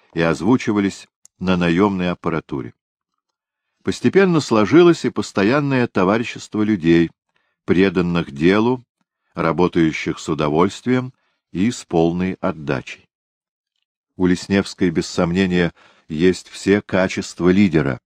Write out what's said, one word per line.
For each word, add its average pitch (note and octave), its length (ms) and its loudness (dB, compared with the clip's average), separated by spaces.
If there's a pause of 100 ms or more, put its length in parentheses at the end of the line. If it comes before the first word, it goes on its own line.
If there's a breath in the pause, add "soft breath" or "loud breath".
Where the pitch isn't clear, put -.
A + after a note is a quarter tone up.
(140)
и E2 80 -2
озвучивались G2 840 0 (320)
на F#2 200 0
наёмной F2+ 520 0
аппаратуре. D2+ 600 -8 (1080)
Постепенно E3 580 2
сложилось C3+ 640 4
и B2+ 60 -2
постоянное B2 760 0
товарищество G#2+ 760 -2
людей, E2+ 480 2 (560)
преданных F2 680 0
делу, G#2+ 500 0 (520)
работающих E2 840 -2
с - 120 -12
удовольствием F2+ 840 -2 (400)
и G2 180 -2
с - 140 -10
полной F2 560 -2
отдачей. D2 680 -8 (1080)
У F#2 100 0
Лесневской, F#2+ 640 0
без E2 180 -2
сомнения, F2+ 680 0 (340 soft breath)
есть F2 400 0
все G2+ 320 0
качества F#2 680 -2
лидера. D#2+ 560 2